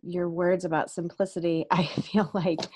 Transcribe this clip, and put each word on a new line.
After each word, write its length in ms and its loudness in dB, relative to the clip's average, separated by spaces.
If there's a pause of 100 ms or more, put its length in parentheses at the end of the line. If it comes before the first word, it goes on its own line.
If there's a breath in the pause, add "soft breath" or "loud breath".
your 260 -4
words 360 2
about 260 0
simplicity. 800 -2
<laughs> 20 4
I 160 4
feel 480 0
like, 260 0 (160 loud breath)